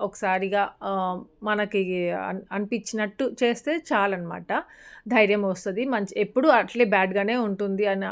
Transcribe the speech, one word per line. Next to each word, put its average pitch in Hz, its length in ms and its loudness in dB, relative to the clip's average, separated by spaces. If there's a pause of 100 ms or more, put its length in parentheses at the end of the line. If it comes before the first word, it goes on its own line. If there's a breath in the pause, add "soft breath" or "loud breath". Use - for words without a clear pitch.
ఒకసారిగా, 196 680 0 (140)
ఆ, 185 380 -2 (220)
మనకి 196 680 0
అన్-, 190 300 -4 (120)
అనిపించినట్టు 214 880 -4
చేస్తే 240 340 0
చాలన్నమాట. 196 880 -2 (440 loud breath)
ధైర్యం 208 340 4
వస్తది. 196 420 -2
మంచి, 208 360 -2
ఎప్పుడూ 247 280 4
అట్లే 240 360 4
బ్యాడ్‌గానే 196 520 2
ఉంటుంది 202 500 0
అని 196 260 0